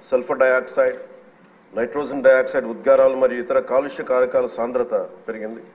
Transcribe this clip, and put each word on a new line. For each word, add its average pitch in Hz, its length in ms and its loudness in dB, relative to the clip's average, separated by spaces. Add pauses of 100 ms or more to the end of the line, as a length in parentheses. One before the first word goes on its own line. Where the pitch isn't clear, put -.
(120)
సల్ఫర్ 127 260 -2
డయాక్సైడ్, 127 580 2 (800)
నైట్రోజన్ 131 460 -6
డయాక్సైడ్ 131 420 4
ఉద్గారాలు 131 500 4
మరియు 127 240 2
ఇతర 131 200 0
కాలుష్య 135 440 -2
కారకాల 127 440 0
సాంద్రత 120 460 -4 (340)
పెరిగింది. 110 340 -10 (140)